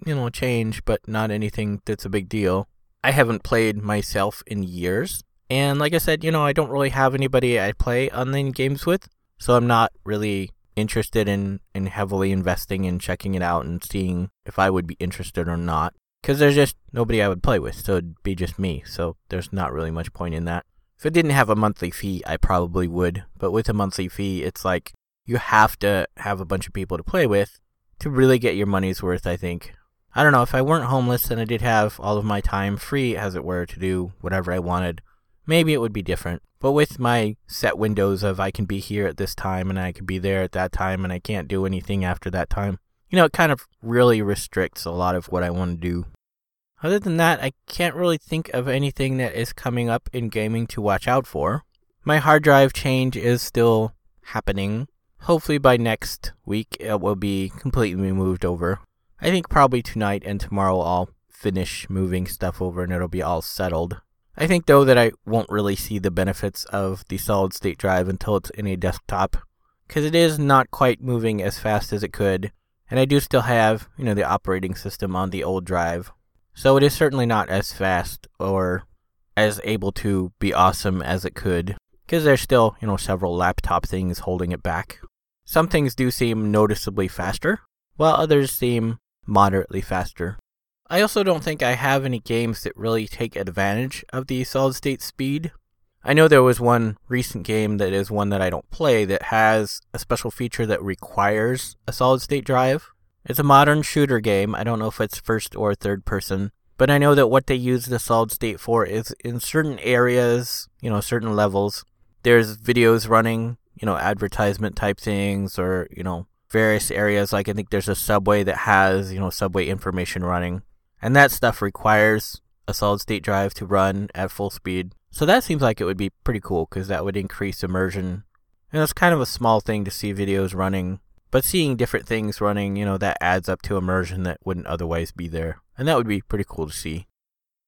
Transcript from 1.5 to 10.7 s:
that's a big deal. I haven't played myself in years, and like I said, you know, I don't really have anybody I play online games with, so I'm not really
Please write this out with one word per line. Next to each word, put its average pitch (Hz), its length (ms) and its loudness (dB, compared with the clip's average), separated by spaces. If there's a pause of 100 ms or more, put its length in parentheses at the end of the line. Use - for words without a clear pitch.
that's 104 200 -6
a 98 60 -6
big 98 180 -2
deal. 98 400 0 (360)
I 135 80 4
haven't 117 320 2
played 110 340 0
myself 104 680 -4
in 98 180 -6
years, 90 580 -4 (260)
and 139 300 0
like 151 160 0
I 165 40 4
said, 160 260 -2
you 160 80 0
know, 151 120 2
I 143 80 2
don't 143 180 0
really 139 200 0
have 131 240 2
anybody 127 460 2
I 101 120 0
play 127 380 0
online 135 400 -2
games 135 360 -2
with, 180 220 0 (300)
so - 160 2
I'm 120 140 6
not 117 240 4 (120)
really 104 460 -2 (240)